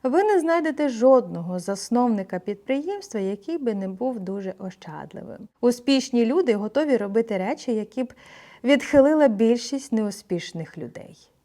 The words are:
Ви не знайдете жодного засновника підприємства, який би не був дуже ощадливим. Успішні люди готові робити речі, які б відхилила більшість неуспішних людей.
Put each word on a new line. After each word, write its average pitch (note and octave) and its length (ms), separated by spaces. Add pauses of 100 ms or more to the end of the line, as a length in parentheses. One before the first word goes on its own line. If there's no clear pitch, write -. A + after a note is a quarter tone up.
Ви C#4 200
не G#4 160
знайдете D#4 500
жодного F#3+ 680
засновника G3 800
підприємства, C4+ 800
який G3+ 380
би B3 160
не G3 140
був A#3 320
дуже F#3+ 400
ощадливим. E3+ 880 (140)
Успішні B3 640
люди C4 300
готові A#3+ 420
робити G#3 400
речі, A3+ 380
які G#3+ 280
б B3 100 (500)
відхилила C#4+ 640
більшість A#3 640
неуспішних F#3+ 840
людей. - 540 (140)